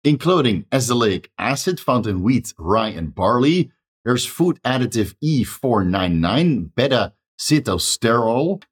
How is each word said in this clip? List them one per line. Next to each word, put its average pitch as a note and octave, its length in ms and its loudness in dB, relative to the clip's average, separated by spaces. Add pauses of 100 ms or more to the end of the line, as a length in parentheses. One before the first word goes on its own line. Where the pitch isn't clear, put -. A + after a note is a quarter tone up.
including C#3+ 600 2
azelaic A#2 600 0 (120)
acid C#3 420 -2
found B2 260 0
in F#2+ 160 -2
wheat, B2 360 0
rye, G#2 320 0
and D#2+ 240 -10
barley. B2 560 2 (340)
There's B2 220 0
food E3+ 380 -2
additive A#2 560 -2
E D3+ 220 0
four A2+ 400 0
nine F2+ 380 0
nine, G#2+ 560 0
beta-sitosterol, A#2 2000 0